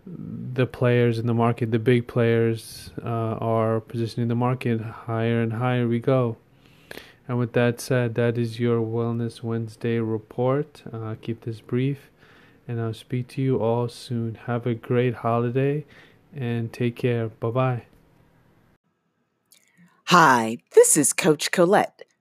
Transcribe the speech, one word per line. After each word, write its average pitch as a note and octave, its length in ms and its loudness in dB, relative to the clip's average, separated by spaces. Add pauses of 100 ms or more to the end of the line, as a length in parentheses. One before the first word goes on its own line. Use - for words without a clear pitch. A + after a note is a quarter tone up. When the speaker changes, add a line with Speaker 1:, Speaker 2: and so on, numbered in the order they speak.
Speaker 1:
the B2 640 -6
players A#2+ 500 2
in A2+ 80 -2
the A#2 80 2
market, A#2 380 2
the A#2 80 2
big A#2+ 260 2
players, A#2 840 0 (120)
uh, - 40 -8
are A2+ 720 0
positioning A#2 480 -4
the A#2 80 0
market B2 440 0
higher A2+ 600 -2
and A2+ 120 -2
higher B2 340 0
we A#2 100 0
go. B2 380 0 (880)
And B2 100 -4
with A#2+ 180 -2
that A#2+ 260 2
said, A#2+ 340 0
that A#2+ 240 0
is A2+ 220 -4
your A#2+ 180 2
Wellness A#2 640 -4
Wednesday A2+ 560 -4
report. B2 920 -4
Uh, A2 280 -8
keep A2+ 200 -8
this A2+ 200 -10
brief, C3 500 -4 (580)
and A#2 120 -6
I'll A2+ 120 -4
speak B2 360 -8
to - 140 -6
you C3 180 2
all A#2 280 2
soon. A#2 460 -6 (120)
Have A#2+ 200 -2
a A#2+ 80 0
great B2 400 0
holiday, B2 680 0 (500)
and A#2 380 -4
take A#2+ 240 -2
care. A#2 320 -2
Bye-bye. A#2+ 560 -2 (2250)
Speaker 2:
Hi, B2 520 6 (160)
this - 220 8
is D3 160 4
Coach - 400 0
Colette, F3+ 500 2 (180)